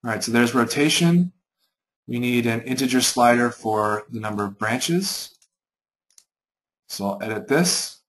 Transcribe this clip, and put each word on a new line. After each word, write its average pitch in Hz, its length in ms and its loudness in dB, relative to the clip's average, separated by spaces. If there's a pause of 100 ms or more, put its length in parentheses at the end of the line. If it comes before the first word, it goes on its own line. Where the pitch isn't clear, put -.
All 117 60 -6
right, 104 120 -4
so 117 80 -6
there's 120 240 4
rotation. 170 760 2 (720)
We 120 120 -6
need 120 260 0
an 117 180 0
integer 127 380 0
slider 120 500 4
for 107 600 -2
the 117 100 -10
number 104 240 -6
of 101 140 -10
branches. 131 720 -4 (1600)
So 98 200 -8
I'll 98 160 -6
edit 107 260 -8
this. - 600 0